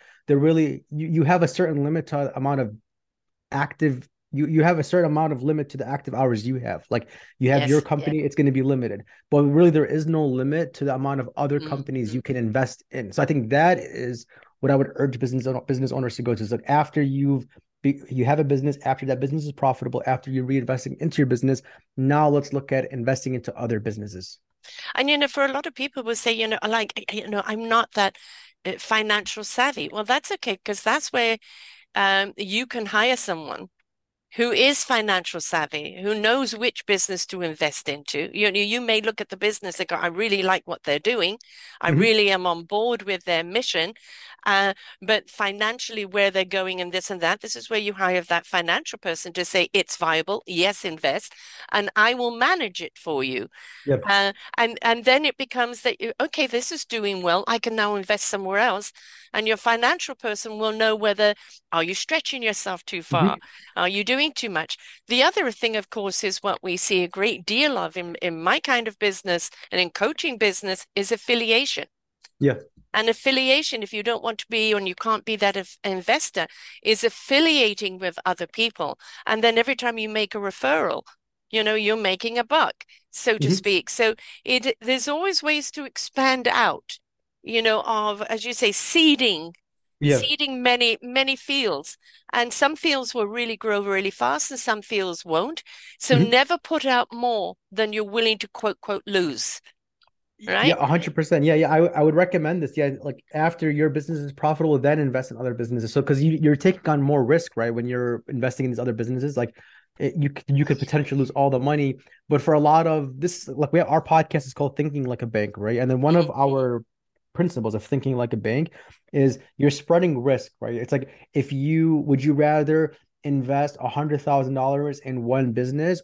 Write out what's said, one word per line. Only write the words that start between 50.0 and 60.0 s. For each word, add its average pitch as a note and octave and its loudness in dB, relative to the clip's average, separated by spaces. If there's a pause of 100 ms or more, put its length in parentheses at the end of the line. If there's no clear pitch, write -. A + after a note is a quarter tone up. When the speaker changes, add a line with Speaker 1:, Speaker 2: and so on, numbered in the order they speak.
Speaker 2:
yes, F#3 0
invest, D#3+ -4 (380)
and G3+ 0
I A3+ 4
will A#3+ -2
manage B3+ 0
it - -12
for C#3+ -2
you." B2 -4 (360)
Speaker 1:
Yep. C3+ 0
Speaker 2:
Uh, G3 2 (240)
and, A#3 0
and A#3 2
then C4 6
it C#4 -2
becomes A#3+ -4
that, - -2
you, A3+ -4
"Okay, D4+ -2
this A#3+ -2
is D#4+ -8
doing G3+ -4
well. F3 2
I A#3 0
can A3 -4
now G#3 0
invest G3+ -2
somewhere G3 -2
else." G#3 0 (400)
And G#3+ -2
your A3 2
financial A#3+ 0